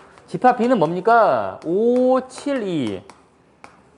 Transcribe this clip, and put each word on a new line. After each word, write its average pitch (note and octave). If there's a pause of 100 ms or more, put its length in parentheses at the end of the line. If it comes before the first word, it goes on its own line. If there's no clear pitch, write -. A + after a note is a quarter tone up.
(260)
집합 -
B는 A#3+
뭡니까? E3+
오, B3
칠, C4+
이. B2 (960)